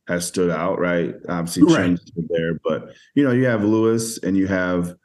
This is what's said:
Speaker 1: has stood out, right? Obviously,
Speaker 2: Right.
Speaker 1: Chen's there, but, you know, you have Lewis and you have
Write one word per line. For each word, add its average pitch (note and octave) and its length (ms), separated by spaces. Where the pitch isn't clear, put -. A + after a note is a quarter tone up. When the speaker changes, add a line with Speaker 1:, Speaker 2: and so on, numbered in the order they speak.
Speaker 1:
has F2 200
stood F2+ 240
out, E2 280
right? F2 360
Obviously, F2 340
Speaker 2:
Right. E3 120
Speaker 1:
Chen's F2 240
there, E2 340
but, D#2 280
you C#3+ 80
know, C3+ 80
you B2 140
have A2+ 180
Lewis A2+ 560
and F#2+ 180
you F#2+ 80
have F2+ 480